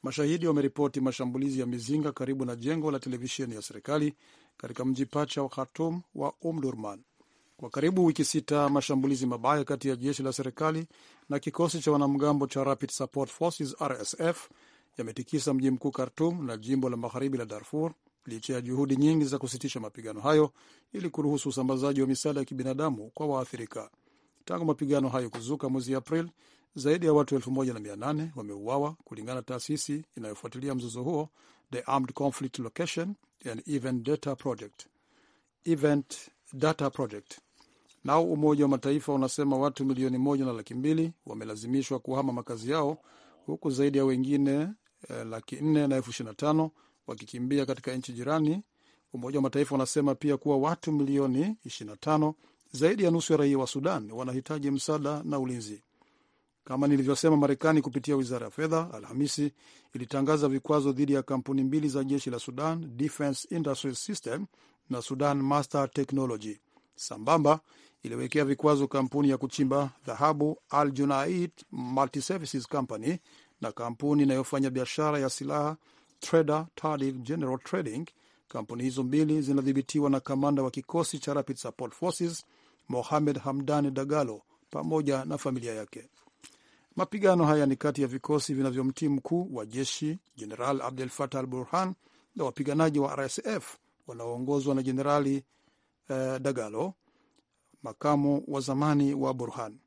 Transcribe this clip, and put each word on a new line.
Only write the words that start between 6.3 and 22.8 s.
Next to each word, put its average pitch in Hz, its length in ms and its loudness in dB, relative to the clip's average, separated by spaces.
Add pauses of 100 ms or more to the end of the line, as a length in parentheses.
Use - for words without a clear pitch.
Omdurman. 123 580 -4 (560)
Kwa 123 120 -12
karibu 175 360 4
wiki 156 200 4
sita, 147 440 2
mashambulizi 135 560 2
mabaya 131 380 2
kati 139 260 -4
ya 131 60 0
jeshi 131 280 -4
la 135 100 -2
serikali 156 540 -2 (420)
na 143 100 -2
kikosi 160 400 0
cha 151 120 2
wanamgambo 143 560 4
cha 135 160 -2
Rapid 135 260 0
Support 135 420 -4
Forces, 165 480 -2
R 135 220 -2
S - 180 -8
F, 165 300 -2 (480)
yametikisa 127 560 -2
mji 131 180 4
mkuu 135 200 -2
Khartoum 156 540 -2
na 117 120 -6
jimbo 127 320 0
la 120 80 -4
magharibi 127 400 -2
la 120 80 -4
Darfur, 147 480 -6 (320)
licha 117 280 -8
ya 123 80 -4
juhudi 131 340 2
nyingi 151 300 6
za 135 120 -2
kusitisha 131 420 -6
mapigano 107 420 -10
hayo 151 300 6 (420)
ili 180 160 -4
kuruhusu 143 400 0
usambazaji 135 520 0
wa 131 60 4
misaada 139 320 0
ya 135 60 -2
kibinadamu 131 680 -4